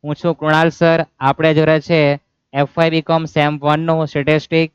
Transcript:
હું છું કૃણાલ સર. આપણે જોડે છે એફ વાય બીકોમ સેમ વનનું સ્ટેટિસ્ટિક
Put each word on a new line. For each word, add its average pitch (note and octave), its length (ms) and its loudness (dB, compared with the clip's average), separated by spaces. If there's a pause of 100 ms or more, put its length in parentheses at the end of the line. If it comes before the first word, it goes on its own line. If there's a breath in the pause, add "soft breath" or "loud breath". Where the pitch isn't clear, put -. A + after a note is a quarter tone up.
હું D3 120 -6
છું E3 200 -4
કૃણાલ D#3 360 2
સર. E3 280 2 (200)
આપણે D3+ 360 0
જોડે D#3 220 2 (100)
છે E3 140 0 (520)
એફ C#3 220 -2
વાય E3 200 0
બીકોમ D#3+ 300 -2
સેમ D3 380 -2
વનનું D#3+ 440 0
સ્ટેટિસ્ટિક D#3 680 -2